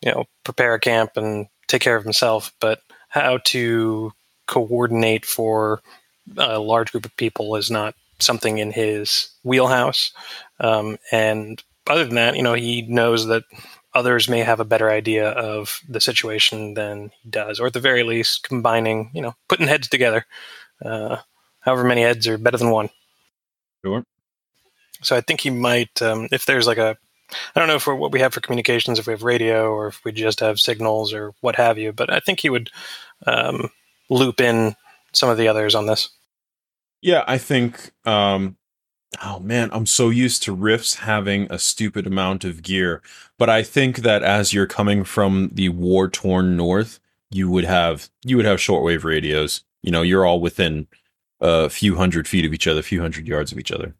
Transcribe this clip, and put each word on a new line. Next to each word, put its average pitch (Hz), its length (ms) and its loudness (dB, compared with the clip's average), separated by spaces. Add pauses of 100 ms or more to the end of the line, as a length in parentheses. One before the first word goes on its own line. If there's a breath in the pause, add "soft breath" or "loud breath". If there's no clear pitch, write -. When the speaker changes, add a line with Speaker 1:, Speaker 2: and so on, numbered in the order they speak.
Speaker 1:
you 120 100 0
know, 123 140 -2 (180)
prepare 123 300 2
a 113 60 0
camp 113 360 2
and 107 320 -4 (200)
take 123 140 0
care 120 140 4
of 107 80 0
himself. 110 560 0
But 110 220 0 (280 soft breath)
how 139 360 0
to 113 640 0 (360)
coordinate 113 800 0
for 110 560 -2 (540 soft breath)
a 113 240 -2
large 113 320 0
group 110 140 -6
of 113 100 -16
people 110 400 -4
is 104 160 -2
not 107 240 -4 (220)
something 113 420 0
in 107 120 -4
his 107 580 -2 (140)
wheelhouse. 127 680 2 (480 loud breath)
Um, 107 360 0 (140)
and 110 500 0 (240)
other 156 200 2
than 120 100 -4
that, 120 220 2
you 131 60 0
know, 120 100 2
he 120 300 -2
knows 117 440 2
that 113 160 0 (500 loud breath)
others 123 360 0
may 120 100 0
have 113 220 0
a 110 40 -2
better 110 240 2
idea 107 420 0
of 107 580 -6
the 117 100 -6
situation 107 760 -2
than 104 360 -8 (100)
he 113 80 -20
does, 107 300 -6
or 120 80 -2
at 120 60 -4
the 123 80 -4
very 123 220 2
least, 113 440 -2
combining, 113 680 0
you 160 80 -8
know, 117 140 -8 (140)
putting 175 180 0
heads 139 220 0
together. 117 360 0 (580 loud breath)
Uh, 110 340 -6 (420)
however 127 240 2
many 123 180 4
heads 117 260 2
are 113 100 -2
better 120 200 2
than 117 120 2
one. 110 200 2 (920)
Speaker 2:
Sure. 104 220 -4 (960)
Speaker 1:
So - 160 0
I 117 40 0
think 160 200 -4
he 143 80 -2
might, 120 520 0
um, 110 300 -2
if 131 140 -2
there's, 127 220 2
like, 117 100 2
a, 110 200 0 (560 loud breath)
I - 60 2
don't 165 80 2
know 156 80 2
if 139 100 -2
we're, 143 100 0
what 143 180 -4
we 131 80 2
have 131 120 2
for - 60 -6
communications, 120 580 0
if 110 100 -6
we 117 60 -2
have 107 100 -8
radio 113 500 0
or 107 140 -4
if - 180 -14
we 110 80 -6
just 110 260 -2
have 110 200 0
signals 110 540 0
or 104 280 -10
what 120 160 0
have 117 200 4
you, 110 140 -6
but 120 200 -4
I - 100 0
think 190 180 -2
he 156 100 0
would, 120 200 -2 (580 loud breath)
um, 120 420 -2 (400)
loop 127 300 2
in 113 380 2 (340 soft breath)
some - 180 2
of 117 80 2
the 113 120 4
others 107 260 2
on 107 100 0
this. 107 240 -2 (920)
Speaker 2:
Yeah, 175 260 4
I 131 100 0
think, 123 540 -2 (140)
um, 98 520 2 (640)
oh 98 160 -10
man, 113 340 -2
I'm 110 120 -2
so 117 240 2
used 120 340 2
to 101 120 -4
Riffs 107 400 0
having 101 560 0
a 87 80 -8
stupid 101 480 -4
amount 95 360 -2
of 85 200 -8
gear, 90 400 -2 (340 loud breath)
but 117 100 4
I 110 140 4
think 127 360 0
that 113 260 2
as 101 300 2
you're 101 120 4
coming 104 380 0
from 95 500 0
the 95 160 0
war-torn 92 880 2
north, 92 420 0 (300)
you 95 220 -2
would 90 140 2
have, 85 440 0 (140)
you 127 140 2
would 110 80 4
have 101 120 4
shortwave 82 460 2
radios. 76 600 -2 (200)
You 90 80 -2
know, 85 100 2
you're 92 240 4
all 87 140 4
within 85 480 -2 (520 soft breath)
a 80 300 2
few 98 260 0
hundred 85 320 0
feet 87 180 0
of 78 80 -2
each 80 120 -4
other, 78 140 2
a 78 40 -6
few 90 180 -4
hundred 78 260 -6
yards 76 240 -4
of 73 80 -12
each - 120 -8
other. - 280 -8